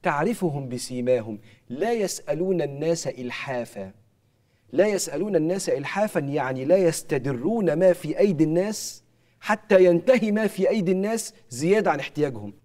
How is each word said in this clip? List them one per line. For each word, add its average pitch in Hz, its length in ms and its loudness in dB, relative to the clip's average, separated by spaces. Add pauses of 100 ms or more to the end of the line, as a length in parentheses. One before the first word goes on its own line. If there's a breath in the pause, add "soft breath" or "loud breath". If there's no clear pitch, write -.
تعرفهم 151 640 -2
بسيماهم، 123 680 -4 (300 soft breath)
لا 180 240 -2
يسألون 180 680 -2
الناس 147 460 -4
إلحافا". 123 840 -8 (800)
لا 196 160 4
يسألون 202 480 -4
الناس 175 340 0
إلحافا 170 500 -2
يعني 135 460 -4
لا 170 120 6
يستدرون 156 960 0
ما 180 200 6
في 151 260 -4
أيدي 175 240 4
الناس 175 600 -2 (360)
حتى 196 460 4
ينتهي 202 460 4
ما 214 160 0
في 185 220 0
أيدي 196 220 0
الناس 202 420 -2 (160 soft breath)
زيادة 175 420 0
عن 151 80 0
احتياجهم. 123 540 -6 (120)